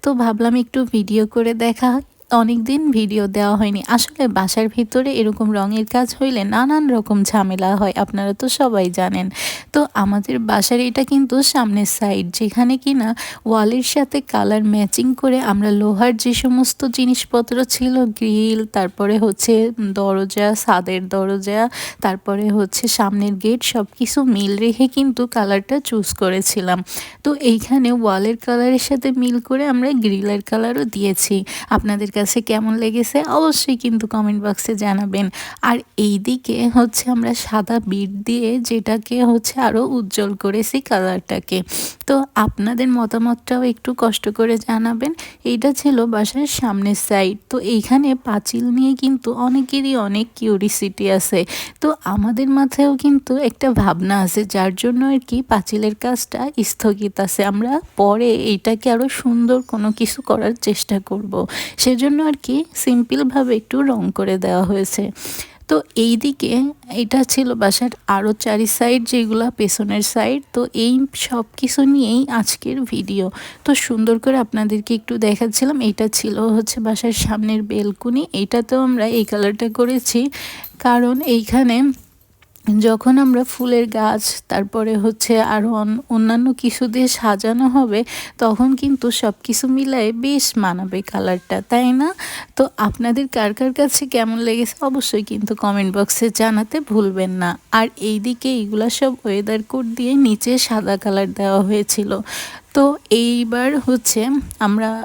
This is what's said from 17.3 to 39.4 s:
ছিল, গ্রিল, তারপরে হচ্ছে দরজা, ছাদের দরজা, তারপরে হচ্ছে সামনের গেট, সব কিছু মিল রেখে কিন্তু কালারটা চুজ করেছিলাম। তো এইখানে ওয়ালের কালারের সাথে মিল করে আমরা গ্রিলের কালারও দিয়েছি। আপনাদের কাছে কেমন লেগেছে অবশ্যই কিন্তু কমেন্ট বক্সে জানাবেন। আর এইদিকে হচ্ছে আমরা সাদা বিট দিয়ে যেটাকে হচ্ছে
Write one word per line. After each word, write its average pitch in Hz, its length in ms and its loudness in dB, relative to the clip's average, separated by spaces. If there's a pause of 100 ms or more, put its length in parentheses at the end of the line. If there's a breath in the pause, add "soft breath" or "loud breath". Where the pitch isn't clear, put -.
ছিল, 254 200 0 (220)
গ্রিল, 220 420 2 (160)
তারপরে 202 480 0
হচ্ছে 220 300 2 (440)
দরজা, 196 500 0 (160)
ছাদের 185 380 0 (120)
দরজা, 196 480 -2 (440 loud breath)
তারপরে 202 400 -2 (120)
হচ্ছে 196 260 -2 (140)
সামনের 202 360 0 (100)
গেট, 233 180 0 (120)
সব 214 120 0 (120)
কিছু 247 220 0 (160)
মিল 202 180 -2 (120)
রেখে 233 200 4 (120)
কিন্তু 269 240 0 (140)
কালারটা 202 420 0 (120)
চুজ 214 180 -2 (140)
করেছিলাম। 185 580 0 (440 loud breath)
তো 285 60 0 (220)
এইখানে 240 380 2 (120)
ওয়ালের 208 440 2
কালারের 247 440 2
সাথে 277 180 0 (140)
মিল 247 160 0 (100)
করে 269 160 0 (100)
আমরা 247 160 2 (140)
গ্রিলের 202 460 0
কালারও 233 340 0 (120)
দিয়েছি। 196 400 0 (420 loud breath)
আপনাদের 208 320 -2 (100)
কাছে 202 200 0 (120)
কেমন 220 220 0 (100)
লেগেছে 226 340 0 (200)
অবশ্যই 294 460 2
কিন্তু 226 300 0
কমেন্ট 208 320 0
বক্সে 208 280 -4 (100)
জানাবেন। 196 420 0 (440 loud breath)
আর 240 80 2 (300)
এইদিকে 226 500 -2 (200)
হচ্ছে 240 260 2 (120)
আমরা 233 160 0 (140)
সাদা 220 320 -2 (140)
বিট 196 200 -4 (160)
দিয়ে 233 220 0 (200)
যেটাকে 220 460 -2 (140)
হচ্ছে 233 260 0 (120)